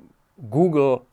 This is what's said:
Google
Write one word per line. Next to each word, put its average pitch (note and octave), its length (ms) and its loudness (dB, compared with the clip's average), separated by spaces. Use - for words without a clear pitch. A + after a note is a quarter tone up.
Google C#3 720 0